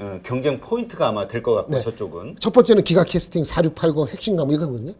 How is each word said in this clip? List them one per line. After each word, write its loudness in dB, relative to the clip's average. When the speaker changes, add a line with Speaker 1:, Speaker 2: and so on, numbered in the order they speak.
Speaker 1:
어, -10
경쟁 -2
포인트가 -2
아마 -4
될 -6
것 2
같고 -2
Speaker 2:
네. 0
Speaker 1:
저쪽은. -8
Speaker 2:
첫 0
번째는 8
기가 4
캐스팅 -2
사육팔공 0
핵심 -4
가물 2
이거거든요. -6